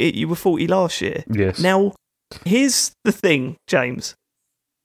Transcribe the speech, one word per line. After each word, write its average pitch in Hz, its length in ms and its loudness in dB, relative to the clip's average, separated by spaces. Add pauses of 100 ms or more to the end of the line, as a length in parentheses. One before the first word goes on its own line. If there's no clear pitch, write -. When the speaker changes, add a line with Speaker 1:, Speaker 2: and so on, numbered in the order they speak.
Speaker 1:
it, 165 140 0
you 156 140 -4
were 175 80 -2
forty 170 300 0
last 180 340 0
year. - 300 -4
Speaker 2:
Yes. 98 300 0
Speaker 1:
Now, 190 340 2 (500)
here's 247 480 2 (120)
the 208 80 2
thing, 147 440 0 (100)
James. 123 480 -2 (720)